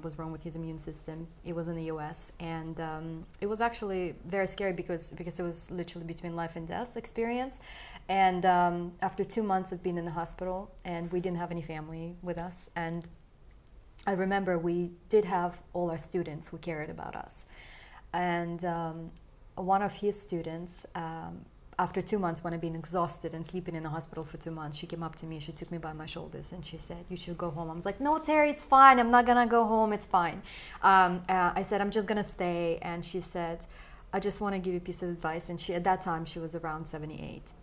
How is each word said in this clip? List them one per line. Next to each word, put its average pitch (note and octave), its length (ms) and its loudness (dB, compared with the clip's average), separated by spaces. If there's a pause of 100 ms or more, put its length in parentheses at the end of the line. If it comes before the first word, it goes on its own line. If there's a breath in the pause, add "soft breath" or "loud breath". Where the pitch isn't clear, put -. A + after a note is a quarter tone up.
was D#3+ 160 -8
wrong D#3+ 120 -6
with D#3 120 -10
his E3 120 -8
immune D#3+ 220 -6
system. D#3+ 500 -8 (180)
It E3+ 100 -6
was E3 120 -4
in E3+ 80 -4
the E3 80 -4
U D#3+ 160 -4
S, D#3 400 -6
and, E3 400 -6
um, D#3+ 460 -6 (140)
it G3+ 80 -2
was A3 140 -2
actually F#3+ 540 -2 (100)
very F#3+ 220 0
scary F#3+ 260 -2
because, E3+ 380 -6
because E3+ 280 -8
it F3+ 40 -4
was E3+ 280 -6
literally F3 340 -6
between E3+ 300 -8
life E3 220 -6
and E3 100 -8
death F3 300 -6
experience. A#3+ 640 -4 (480 loud breath)
And, F#3 360 6
um, F3 560 4
after F#3+ 220 0
two A3 200 0
months F#3+ 280 2
of F3+ 100 -6
being F3 160 0
in E3+ 80 -2
the F3 60 -4
hospital, F#3 580 -4 (140)
and E3+ 280 -6
we F3+ 100 0
didn't F3 160 -2
have E3+ 140 -4
any E3+ 100 -4
family D#3+ 600 -8
with F3 160 -4
us, F3 380 -8
and E3 320 -4 (1000)
I G3+ 60 0
remember F#3+ 460 2
we F3 340 0 (180)
did G#3 160 6
have F3 360 0 (120)
all F3 160 0
our E3 80 -2
students D#3 520 -4
who E3+ 80 -10
cared D#3+ 320 -6
about - 260 -10
us. - 300 -10 (680 loud breath)
And, E3+ 520 0
um, E3 460 -4 (440)
one F#3+ 260 2
of G3 100 0
his G3+ 280 0
students, E3 680 -6 (100)
um, E3+ 500 -8 (340)
after F3+ 220 0
two G#3 160 0
months, E3+ 260 0
when E3+ 100 -4
I'd E3 80 -4
been E3 140 -2
exhausted E3 600 -2
and D#3+ 100 -6
sleeping F3 300 -6
in D#3+ 80 -4
the D#3+ 60 -6
hospital D#3+ 340 -6
for D3+ 140 -10
two E3 120 -10
months, D#3 280 -6
she E3 100 -8
came E3 160 -6
up D#3 140 -6
to - 100 -10
me, D#3+ 120 -8
she D3+ 120 -10
took - 200 -10
me E3+ 60 -4
by D#3 160 -6
my D#3 140 -10
shoulders, D#3 440 -10
and F3+ 140 -10
she E3 120 -10
said, F3 300 -12
"You F3+ 100 -8
should F3 200 -8
go E3+ 140 -2
home." D#3+ 180 -4
I D#3+ 40 -6
was E3 120 -6
like, G3+ 140 -2
"No, D4 180 4
Terry, D4+ 320 6
it's D4 140 -2
fine. C4+ 360 12
I'm A#3 120 4
not B3 160 10
gonna A#3+ 180 8
go A#3 200 6
home. A3 280 4
It's G#3 120 -2
fine." F3 360 2 (400 loud breath)
Um, F#3 480 8
uh, F3+ 260 4
I F#3 60 2
said, G3 200 2
"I'm G3+ 100 0
just G3+ 160 0
gonna G#3 160 0
stay." F3 580 -2
And F3 240 -6
she F3+ 160 -4
said, E3+ 380 -6 (520 loud breath)
"I G3 80 0
just G3+ 220 -2
wanna G3+ 160 0
give F#3 160 -2
you F3+ 60 -2
a F3 100 -8
piece F3 140 -6
of F3+ 60 -2
advice." E3+ 400 -4
And E3+ 100 -4
she, F3 160 -2
at F3 80 0
that F#3 180 2
time, E3 240 -4
she - 140 -6
was E3 160 -6
around D#3+ 320 -6
seventy-eight. D3+ 760 -10